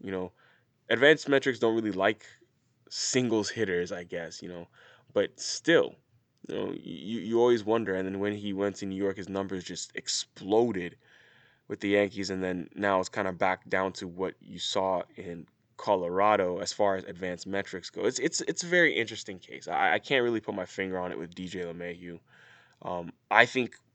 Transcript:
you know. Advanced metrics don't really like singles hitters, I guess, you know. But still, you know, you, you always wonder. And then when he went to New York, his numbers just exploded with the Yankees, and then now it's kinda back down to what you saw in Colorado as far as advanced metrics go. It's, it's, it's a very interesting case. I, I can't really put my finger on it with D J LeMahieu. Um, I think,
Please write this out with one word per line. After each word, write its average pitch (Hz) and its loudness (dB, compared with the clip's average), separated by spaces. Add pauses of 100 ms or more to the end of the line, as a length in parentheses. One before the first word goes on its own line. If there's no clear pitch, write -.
you 98 -8
know. 92 -6 (560)
Advanced 143 6
metrics 135 2
don't 113 4
really 110 0
like 95 2 (640)
singles 113 0
hitters, 90 -2
I 90 -8
guess, 85 -10
you 87 -12
know. 85 -12 (460)
But 98 0
still, - 2 (540)
you - -6
know, 98 -4
you, 92 -8
you 113 0
always 120 6
wonder. 107 0
And 95 -2
then 95 -4
when 104 0
he 104 -6
went 98 0
to 104 -6
New 95 -4
York, 98 0
his 98 -10
numbers 98 -4
just - -10
exploded 98 -2 (720)
with 104 -8
the 101 -2
Yankees, 101 2
and 95 -4
then 92 -4
now 98 4
it's 92 0
kinda 98 -2
back 92 0
down 95 0
to 95 -10
what 87 -4
you - -14
saw 92 0 (120)
in 85 -10 (300)
Colorado 92 2
as 101 -6
far 101 2
as 92 -8
advanced 90 -8
metrics 98 -6
go. 92 -4
It's, 127 0
it's, 151 -2
it's - -4
a 175 -10
very 170 6
interesting 107 -4
case. - -14
I, 82 4
I 107 2
can't 131 2
really 117 2
put 107 -6
my 92 -4
finger 92 -4
on 90 -4
it 55 -8
with 85 -10
D 90 -8
J 90 -8
LeMahieu. 87 -10 (600)
Um, 87 -6 (200)
I 113 10
think, 127 -2 (200)